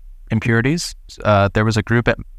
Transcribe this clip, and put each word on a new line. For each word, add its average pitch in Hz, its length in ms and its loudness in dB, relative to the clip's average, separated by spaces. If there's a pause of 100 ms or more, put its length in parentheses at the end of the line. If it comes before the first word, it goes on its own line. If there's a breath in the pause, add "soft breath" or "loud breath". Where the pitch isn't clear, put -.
(320)
impurities. 117 640 0 (300)
Uh, 101 280 4
there 107 120 2
was 113 100 0
a 107 80 0
group 117 240 0
at, 120 100 0 (220)